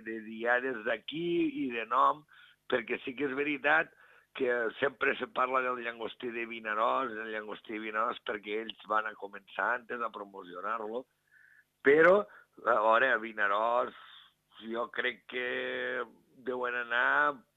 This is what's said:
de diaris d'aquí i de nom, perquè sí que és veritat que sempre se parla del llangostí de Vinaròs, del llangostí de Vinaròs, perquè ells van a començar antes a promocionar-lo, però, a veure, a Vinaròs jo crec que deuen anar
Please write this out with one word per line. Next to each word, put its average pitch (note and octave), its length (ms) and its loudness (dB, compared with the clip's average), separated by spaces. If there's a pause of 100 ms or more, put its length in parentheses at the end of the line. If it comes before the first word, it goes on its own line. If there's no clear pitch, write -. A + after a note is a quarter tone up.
de A2+ 180 -6
diaris A#2 640 -2
d'aquí B2+ 420 -4 (380)
i B2+ 80 -2
de A#2 160 -4
nom, C#3 340 4 (460)
perquè A#2 340 0
sí C3 140 -8
que C#3+ 100 -2
és C3 80 -4
veritat D3 560 2 (440)
que B2 160 0 (280)
sempre C#3 380 0
se B2 140 -6
parla C3 320 0
del B2+ 200 -2
llangostí A#2 480 -6
de A#2 140 -4
Vinaròs, A2+ 680 -2
del A2 160 -8
llangostí G#2+ 420 -10
de G#2+ 120 -6
Vinaròs, A2 420 -2
perquè G#2 340 -4
ells G#2+ 300 -12
van G#2+ 160 0
a G#2 80 -8
començar G2+ 640 -4
antes A#2+ 220 -10
a A2 100 -4
promocionar-lo, G2+ 920 -8 (800)
però, E3 340 10 (460)
a A#2 180 6
veure, A#2 300 6
a A2 100 0
Vinaròs A2 720 0 (640)
jo A2+ 320 -6
crec A#2+ 400 -4
que B2 160 -4 (960)
deuen B2 380 -2
anar C3+ 520 2 (200)